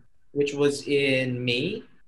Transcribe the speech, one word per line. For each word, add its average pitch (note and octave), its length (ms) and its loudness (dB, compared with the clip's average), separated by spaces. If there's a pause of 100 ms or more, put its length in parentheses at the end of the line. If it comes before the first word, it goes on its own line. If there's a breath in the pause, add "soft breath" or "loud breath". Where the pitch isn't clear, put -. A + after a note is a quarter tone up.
(320)
which C#3+ 240 -2
was C#3 320 0
in C3 560 2
May. C3 400 -2 (240)